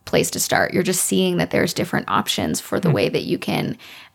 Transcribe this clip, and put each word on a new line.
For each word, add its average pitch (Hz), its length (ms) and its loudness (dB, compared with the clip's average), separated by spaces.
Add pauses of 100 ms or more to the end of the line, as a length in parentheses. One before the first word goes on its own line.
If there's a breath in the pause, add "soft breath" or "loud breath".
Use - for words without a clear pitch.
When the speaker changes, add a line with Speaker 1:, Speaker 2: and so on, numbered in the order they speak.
Speaker 1:
place - 260 2
to - 80 -6
start. - 340 2
You're 185 80 4
just 175 220 0
seeing 185 320 2
that 165 140 0
there's - 240 0
different - 340 -2
options - 520 -2
for - 200 -4
the 175 80 4
Speaker 2:
Hmm. 147 60 6
Speaker 1:
way 101 160 4
that - 140 -2
you - 140 -2
can - 380 -2 (380 loud breath)